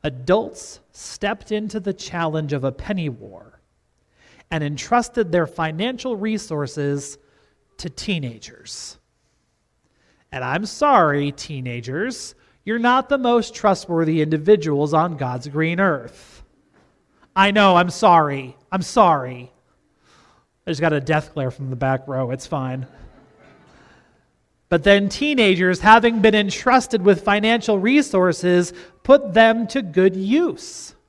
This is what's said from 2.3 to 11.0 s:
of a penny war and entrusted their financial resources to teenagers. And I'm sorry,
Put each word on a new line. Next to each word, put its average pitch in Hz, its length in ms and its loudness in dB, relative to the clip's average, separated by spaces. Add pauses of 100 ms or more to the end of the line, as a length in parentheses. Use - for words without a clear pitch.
of 135 120 -4
a 135 80 -2
penny 175 360 -6
war 101 520 -16 (880)
and 156 140 -4
entrusted 214 640 -2
their 165 160 2
financial 208 720 -6
resources 147 1000 -6 (600)
to 170 100 -12
teenagers. - 1080 -10 (1300)
And 131 120 -8
I'm 165 220 -4
sorry, 156 640 2